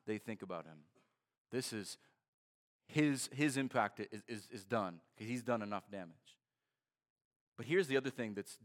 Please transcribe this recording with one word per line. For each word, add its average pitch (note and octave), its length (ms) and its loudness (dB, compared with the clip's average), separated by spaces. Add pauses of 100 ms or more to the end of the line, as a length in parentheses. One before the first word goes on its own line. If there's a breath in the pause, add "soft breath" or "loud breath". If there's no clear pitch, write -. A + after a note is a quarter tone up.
they G#2+ 120 -2
think G#2+ 240 -8
about F2 240 -8
him. D#2 120 -18 (720)
This B2 220 -2
is G#2 260 -6 (880)
his, D3 460 2
his C#3 240 2
impact B2 440 0
is, G#2 280 -8
is, A2 240 -8
is G2+ 120 -8
done, F#2+ 360 0 (160)
'cause G#2+ 100 -8
he's A#2+ 160 -2
done A2+ 200 2
enough G2+ 280 -4
damage. F2+ 480 -12 (1160)
But A2+ 100 -8
here's F3 200 6
the C3+ 100 4
other C3 140 4
thing A2+ 240 -2
that's, - 300 -6